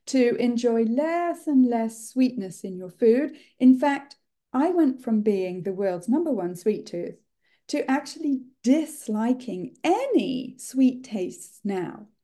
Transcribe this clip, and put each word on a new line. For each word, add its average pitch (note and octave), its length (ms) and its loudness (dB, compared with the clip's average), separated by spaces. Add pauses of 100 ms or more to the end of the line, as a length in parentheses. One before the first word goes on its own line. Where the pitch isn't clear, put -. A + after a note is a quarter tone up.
to A#3+ 300 2
enjoy A#3 480 2
less E4 600 -2
and C4 200 6
less A3+ 420 -2
sweetness B3 540 -2
in F#3+ 140 -10
your F3+ 140 -12
food. B3 440 2 (240)
In B3+ 200 8
fact, C#4 380 -2 (360)
I D4 180 0
went D#4 320 2
from A3 200 0
being F#3 400 -2
the G3 100 -4
world's F3+ 360 -4
number D#4 220 2
one F3+ 240 -2
sweet G3+ 320 -2
tooth - 300 -8 (520)
to - 220 -2
actually C#4+ 520 -4 (200)
disliking A3+ 1200 -2
any F4+ 760 0
sweet B3+ 460 0
tastes - 600 -10
now. F#3+ 420 -6 (180)